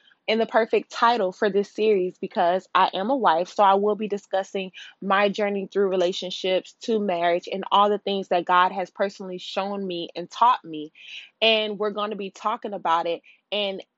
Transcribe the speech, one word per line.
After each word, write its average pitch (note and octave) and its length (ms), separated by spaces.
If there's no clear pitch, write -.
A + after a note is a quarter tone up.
and A3 100
the A3+ 60
perfect A3 460
title A#3 400
for G#3 180
this G3 220
series G3 480
because F#3 560
I F#3 180
am G3 160
a C4+ 60
wife, F3+ 340
so - 140
I G3 100
will G#3 220
be G#3+ 120
discussing F#3+ 640
my G3 260
journey G3+ 380
through G3 240
relationships F#3 920
to A3 180
marriage F3 520
and G3 200
all G3+ 180
the G#3 80
things G3 300
that F3+ 180
God F3+ 260
has F#3+ 200
personally F#3+ 480
shown G3 480
me E3+ 280
and F3 140
taught A#3+ 340
me. D#3 300
And G#3+ 380
we're G#3+ 100
gonna G#3 260
be G3 140
talking A3 440
about E3+ 340
it. E3+ 160
And G3 300